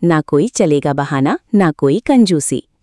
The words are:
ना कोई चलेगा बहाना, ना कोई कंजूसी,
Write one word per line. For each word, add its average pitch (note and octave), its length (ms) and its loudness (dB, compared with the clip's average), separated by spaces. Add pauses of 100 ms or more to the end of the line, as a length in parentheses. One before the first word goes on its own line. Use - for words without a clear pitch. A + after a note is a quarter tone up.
ना D#3+ 180 2
कोई D3+ 260 0
चलेगा D3 460 0
बहाना, C#3 460 -2 (160)
ना F#3 160 2
कोई C#3+ 280 0
कंजूसी, F#3+ 640 0 (200)